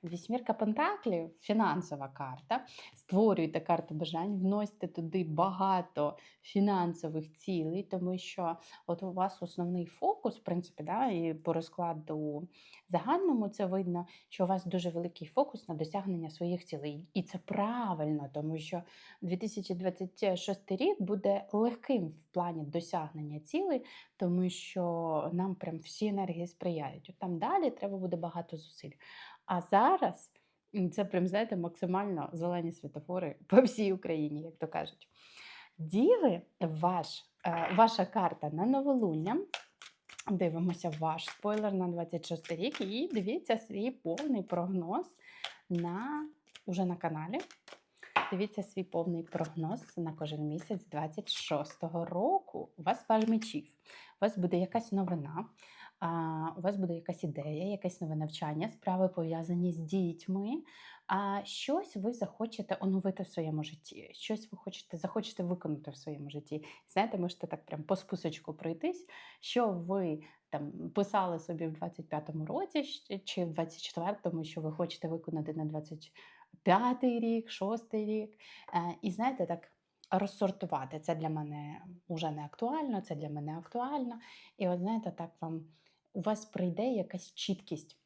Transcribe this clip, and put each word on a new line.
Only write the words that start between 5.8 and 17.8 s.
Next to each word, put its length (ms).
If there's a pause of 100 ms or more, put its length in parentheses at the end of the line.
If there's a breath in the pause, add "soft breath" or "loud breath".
фінансових 960
цілей, 460
тому 360
що 380 (300 loud breath)
от 160
у 100
вас 300
основний 440
фокус, 520
в 40
принципі, 400
да, 240
і 280
по 180
розкладу 960 (400 loud breath)
загальному 600
це 180
видно, 400 (220 loud breath)
що 160
у 20
вас 200
дуже 240
великий 380
фокус 400
на 60
досягнення 560
своїх 340
цілей. 500
І 80
це 160
правильно, 920